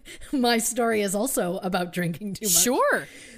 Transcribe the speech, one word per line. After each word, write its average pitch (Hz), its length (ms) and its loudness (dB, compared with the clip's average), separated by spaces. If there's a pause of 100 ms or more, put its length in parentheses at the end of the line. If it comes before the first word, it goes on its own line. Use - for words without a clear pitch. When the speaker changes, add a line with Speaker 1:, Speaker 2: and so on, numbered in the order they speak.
(320)
Speaker 1:
my 240 260 4
story 226 440 0
is 202 140 0
also 202 440 0
about 180 340 -2
drinking 175 400 -4
too 214 120 -8
much. - 180 4
Speaker 2:
Sure. 277 440 2 (300)